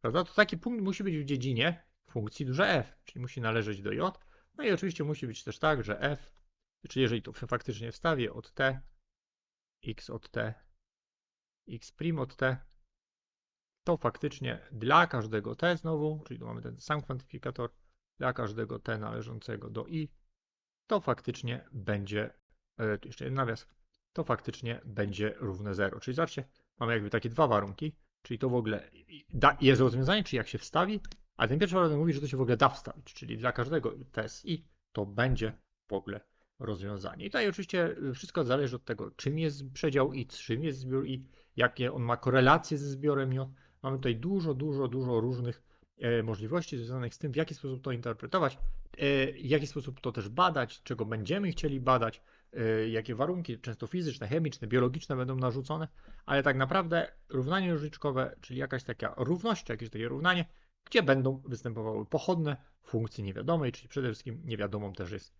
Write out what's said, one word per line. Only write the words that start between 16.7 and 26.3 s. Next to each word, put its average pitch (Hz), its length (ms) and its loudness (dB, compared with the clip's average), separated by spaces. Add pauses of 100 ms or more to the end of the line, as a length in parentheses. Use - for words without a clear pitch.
sam 147 220 -2
kwantyfikator, 127 680 -8 (480)
dla 127 140 0
każdego 113 460 -4
t 113 180 -4
należącego 110 720 -8
do 110 180 -6
i, 160 220 -4 (800)
to 208 120 2
faktycznie 120 720 -4
będzie, 104 640 -2 (440)
e, 107 200 0
tu - 100 -12
jeszcze 131 180 -10
jeden 131 100 -2
nawias, 120 320 -2 (460)
to 165 100 -4
faktycznie 120 640 -4
będzie 104 540 -2
równe 98 360 -4
zero. 98 240 0
Czyli 131 160 -6
zobaczcie, 160 280 -2 (360)